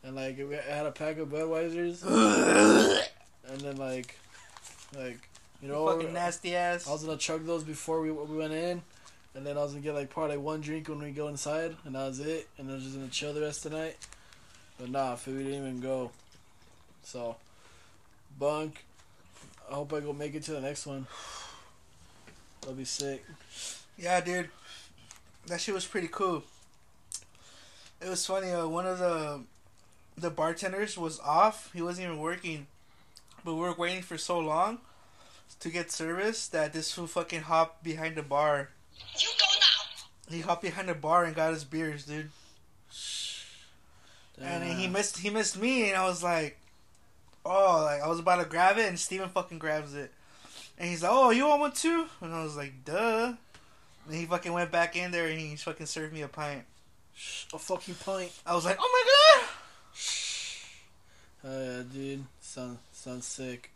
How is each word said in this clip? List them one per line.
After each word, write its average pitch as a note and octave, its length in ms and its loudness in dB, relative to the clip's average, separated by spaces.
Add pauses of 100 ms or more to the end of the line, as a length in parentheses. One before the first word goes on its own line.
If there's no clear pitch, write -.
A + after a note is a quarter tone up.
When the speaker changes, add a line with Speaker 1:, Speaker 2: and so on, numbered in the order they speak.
Speaker 1:
And, C3 120 -12
like, C3 220 -6
we C#3+ 180 -6
had D3 300 -4
a D3 60 -2
pack D#3 260 -6
of D3+ 120 -6
Budweisers. E3 720 -2
Speaker 2:
<laughs> - 1040 8 (420)
Speaker 1:
And C3+ 100 -10
then, C#3 180 -8
like, C3 400 -6 (760)
like, B2+ 240 -10 (420)
you C#3 60 -12
Speaker 2:
You - 20 -
Speaker 1:
know, D3+ 180 0
Speaker 2:
fucking E3 260 2
nasty F3 420 -2
ass. F3 320 0
Speaker 1:
I - 40 -2
was D#3 120 -2
gonna D#3 140 -4
chug D#3+ 280 -2
those E3 180 -2
before D#3 380 -2
we, D#3 100 -2
we D3+ 260 -6
went D#3 160 -2
in. F3 280 -2 (540)
And C3+ 100 -12
then C#3+ 120 -4
I D3 60 0
was C#3+ 100 -4
gonna C#3+ 100 -10
get, D3 120 -2
like, C#3 140 -4
probably D3 280 -2
one D3+ 240 -4
drink D3+ 260 -6
when D3+ 120 -8
we D3 120 -8
go D3 160 -6
inside. D#3 480 -4 (100)
And C3+ 100 -8
that C3+ 120 -4
was C3 120 -6
it. D#3 280 -4 (100)
And C3+ 140 -10
I C3+ 40 -6
was C3 80 -8
just C3+ 120 -10
gonna C3+ 140 -10
chill D3 240 -6
the D3+ 80 -2
rest D3+ 240 -4
of D3+ 60 -8
the D#3 80 -6
night. D#3+ 180 -6 (840)
But B2+ 100 -10
nah, C3 260 0
fool, C3 200 -8
we C3+ 80 -4
didn't C#3 160 -4
even C3 220 -6
go. B2+ 300 -2 (920)
So, A#2 320 -8 (1040)
Bunk, D3+ 460 -2 (840)
I C3 60 -8
hope D3 180 -4
I D3+ 60 -2
go D3 140 -6
make D3 220 -6
it D3+ 80 -8
to D#3+ 100 -8
the C#3 80 -6
next C#3+ 260 -6
one. C3+ 180 -8 (1600)
That'll C3+ 140 -10
be C3 100 -8
sick. - 400 -6 (720)
Speaker 2:
Yeah, F3 240 4
dude. F3 280 -2 (1000)
That E3+ 120 -4
shit G3+ 160 -2
was F#3 100 -4
pretty F3+ 240 -4
cool. F3 340 0 (1600)
It F3 80 -8
was F3+ 160 -4
funny, F#3+ 260 -2
uh, E3+ 160 0
one E3+ 200 -2
of F#3 120 -2
the, D#3 420 0 (760)
the E3+ 120 -2
bartenders F#3 680 -2
was D#3+ 220 -6
off. F3+ 540 4
He E3+ 80 -6
wasn't F3 260 -4
even D#3+ 120 -6
working. D#3+ 480 -6 (800)
But E3 100 -4
we D#3+ 60 -2
were F3 120 0
waiting F3 280 -2
for F3 160 -10
so F3 220 -2
long E3+ 380 0 (840)
to E3 100 -6
get E3+ 220 -4
service F#3 560 -2
that D3+ 240 0
this D#3 220 -4
fool F3 140 -6
fucking E3+ 340 -4
hopped D#3+ 420 2
behind D#3+ 320 -4
the D3+ 80 -4
bar. C#3+ 460 2 (500)
Speaker 3:
You - 80 4 (100)
go - 80 6 (140)
now. - 760 0
Speaker 2:
He E3+ 80 -4
hopped F3 200 0
behind F#3+ 260 -4
the F3 80 -2
bar D#3+ 300 4
and D#3+ 100 -4
got D#3+ 160 2
his D#3 140 -4
beers, D3+ 400 -4
dude. D3+ 240 -8 (2000)
And E3+ 260 -6
then F3 140 -2
he F#3 60 0
Speaker 1:
Damn. F#3 100 -2
Speaker 2:
missed, G3+ 260 0
he G3 100 -2
missed G#3 300 0
me, A#3 300 2
and F#3+ 80 2
I F#3 100 2
was F3 160 -2
like, E3 340 0 (880)
"Oh," F3+ 380 6
like, D3 180 2
I D3+ 60 -2
was E3 120 0
about F3+ 180 6
to E3+ 80 2
grab F3 320 6
it, A3+ 100 4
and F3 120 -2
Steven F#3+ 300 -4
fucking F3+ 300 -4
grabs D3+ 340 -4
it. C#3 180 -10 (680)
And F3 120 -4
he's E3+ 140 -4
like, F#3 100 4
"Oh, C4 160 10
you B3+ 180 6
want D4 140 6
one D4 100 2
too?" E4 360 0 (140)
And E3 120 -8
I D#3+ 100 -4
was D3+ 140 -6
like, C3+ 260 -10
"Duh." A3+ 500 0 (720)
And D#3 80 -8
he E3+ 100 -4
fucking F3 260 -2
went F3 200 0
back E3+ 240 2
in F3+ 160 -2
there, E3+ 160 0
and D#3+ 120 -2
he D3+ 160 -8
fucking D#3 300 -8
served D#3 280 -6
me D#3 100 -8
a C#3 40 -8
pint. C#3+ 360 -8 (880)
Speaker 1:
A - 60 -10
fucking F3+ 360 -6
pint. F#3 360 -6 (140)
Speaker 2:
I F3 100 2
was E3+ 100 2
like, C4 140 2
"Oh B4 100 4 (460)
my B4+ 60 4
God!" - 80 -4 (2000)
Speaker 1:
Oh C3 180 -6 (140)
yeah, B2+ 60 -8 (100)
dude. C#3 300 -8 (180)
Sound-, B2 380 -12 (120)
sounds B2+ 340 -12
sick. B2+ 500 -10